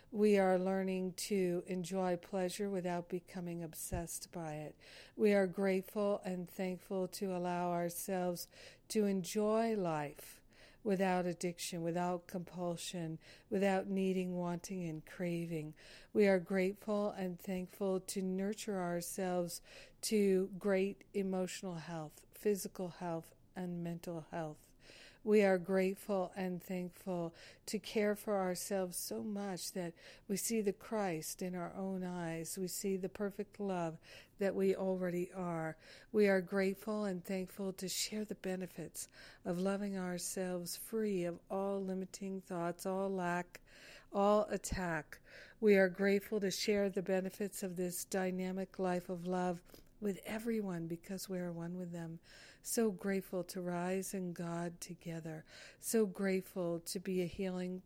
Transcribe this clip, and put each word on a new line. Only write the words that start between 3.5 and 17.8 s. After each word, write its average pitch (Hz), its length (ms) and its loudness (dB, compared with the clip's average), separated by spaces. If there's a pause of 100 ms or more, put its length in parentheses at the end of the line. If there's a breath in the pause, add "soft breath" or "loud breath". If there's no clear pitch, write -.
obsessed 165 680 -6
by 160 220 -6
it. 151 220 -8 (400 loud breath)
We 208 180 6
are 202 120 6
grateful 196 800 0
and 180 240 -4
thankful 185 600 -2
to 190 260 -4
allow 175 340 0
ourselves 175 800 -2 (420 loud breath)
to 214 160 4
enjoy 214 720 2
life 156 640 -4 (420 loud breath)
without 185 420 4
addiction, 175 580 -4
without 175 420 0
compulsion, 170 920 -4 (300 loud breath)
without 196 380 2
needing, 185 480 0
wanting, 175 520 -4
and 156 180 -6
craving. 170 720 -4 (380 loud breath)
We 214 140 8
are 190 120 8
grateful 202 760 0
and 185 220 -4
thankful 190 640 -2